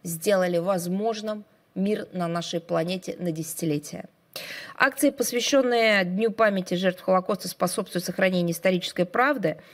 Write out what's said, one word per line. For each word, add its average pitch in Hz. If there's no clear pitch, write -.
сделали 180
возможным 202
мир 208
на 175
нашей 170
планете 175
на 180
десятилетия. 156
Акции, 277
посвященные 240
Дню 202
памяти 196
жертв 185
Холокоста, 185
способствуют 180
сохранению 180
исторической 180
правды 226